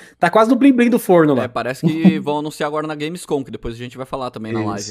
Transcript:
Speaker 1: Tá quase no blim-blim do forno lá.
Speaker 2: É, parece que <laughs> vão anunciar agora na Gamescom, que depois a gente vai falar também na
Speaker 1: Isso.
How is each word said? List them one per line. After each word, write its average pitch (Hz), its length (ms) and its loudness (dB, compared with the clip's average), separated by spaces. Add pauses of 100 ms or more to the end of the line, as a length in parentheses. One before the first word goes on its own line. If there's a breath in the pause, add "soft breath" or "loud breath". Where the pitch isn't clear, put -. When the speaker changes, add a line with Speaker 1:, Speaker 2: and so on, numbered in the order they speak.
(180 loud breath)
Speaker 1:
Tá 175 100 2
quase 220 220 4
no 262 60 4
blim-blim 240 340 4
do 240 80 2
forno 160 360 4
lá. 123 100 0
Speaker 2:
É, 123 40 -6
parece 123 380 -4
que 160 320 4
<laughs> - 0 -
vão 147 220 -4
anunciar 151 260 -6
agora 151 200 -4
na 156 100 0
Gamescom, 151 480 -6
que - 80 -16
depois 117 220 -10
a 117 40 -14
gente 123 180 -14
vai 131 100 -10
falar 131 260 -8
também 110 200 -10
na 113 80 -2
Speaker 1:
Isso. 107 80 -4 (220)